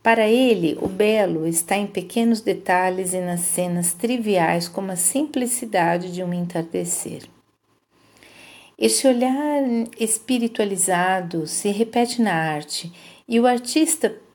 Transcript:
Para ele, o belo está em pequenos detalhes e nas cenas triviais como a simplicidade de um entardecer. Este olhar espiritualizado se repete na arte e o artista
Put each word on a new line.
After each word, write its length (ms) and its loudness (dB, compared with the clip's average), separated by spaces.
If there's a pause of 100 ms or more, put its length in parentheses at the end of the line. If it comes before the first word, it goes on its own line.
Para 260 4
ele, 520 4
o 80 -2
belo 600 2
está 280 0
em 120 0
pequenos 520 0
detalhes 760 0
e 40 -2
nas 200 -2
cenas 520 -2
triviais 760 0
como 240 -6
a 40 -6
simplicidade 1160 0
de 100 -6
um 100 -4
entardecer. 920 -4 (1500)
Este 300 -4
olhar 560 0 (360)
espiritualizado 1500 -2
se 220 -4
repete 520 0
na 140 2
arte 580 -4 (340)
e 120 2
o 80 6
artista 680 2 (200)